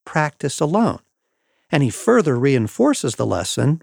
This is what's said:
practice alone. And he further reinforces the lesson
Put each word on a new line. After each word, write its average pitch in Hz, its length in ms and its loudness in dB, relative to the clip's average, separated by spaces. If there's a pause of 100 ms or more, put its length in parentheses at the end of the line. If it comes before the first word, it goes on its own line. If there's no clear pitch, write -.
practice - 560 -4
alone. 160 400 0 (720)
And 151 120 2
he 120 80 2
further 160 480 2
reinforces 139 800 0
the 117 100 -2
lesson 120 560 -2